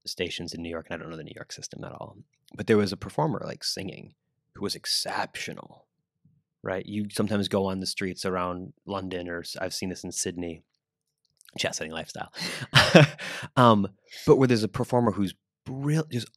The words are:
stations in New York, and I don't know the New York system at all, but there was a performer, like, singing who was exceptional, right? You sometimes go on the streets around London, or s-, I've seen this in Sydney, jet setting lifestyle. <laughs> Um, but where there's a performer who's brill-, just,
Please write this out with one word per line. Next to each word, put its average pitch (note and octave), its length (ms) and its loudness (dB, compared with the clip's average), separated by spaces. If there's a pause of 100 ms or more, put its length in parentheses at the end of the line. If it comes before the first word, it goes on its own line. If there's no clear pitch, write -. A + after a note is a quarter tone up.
stations E2+ 460 -6
in E2 100 -10
New E2+ 60 -8
York, E2 200 -8
and F2 60 -8
I - 80 -6
don't D#2+ 80 -12
know D#2+ 60 -12
the D#2 60 -12
New D#2 120 -16
York - 160 -16
system - 320 -14
at - 80 -10
all, - 260 -14 (380)
but G2+ 120 -6
there A2+ 100 8
was G2+ 140 4
a G2 60 -6
performer, C#3+ 480 -2
like, - 180 -10
singing - 520 -8 (400)
who - 80 -10
was G2+ 120 -4
exceptional, - 1080 -6 (800)
right? F#2+ 220 -4
You G#2 260 -4
sometimes G2+ 360 0
go G2 200 2
on F#2+ 120 -2
the F#2 60 -4
streets F#2 400 -4
around F2+ 480 -4 (140)
London, F#2 420 -6
or F2 120 -6
s-, - 200 -12
I've F#2 120 -6
seen F#2+ 160 -4
this F2+ 140 -8
in F2+ 80 -8
Sydney, E2+ 520 -6 (920)
jet - 180 -2
setting D#2 180 -6
lifestyle. - 380 -10 (420)
<laughs> D3 300 10 (540)
Um, A2 320 8 (360)
but D3+ 120 10
where C3 100 6
there's A2+ 160 4
a G#2+ 60 2
performer A#2+ 420 0
who's G2 220 0 (320)
brill-, D3 440 0
just, A#2 280 -6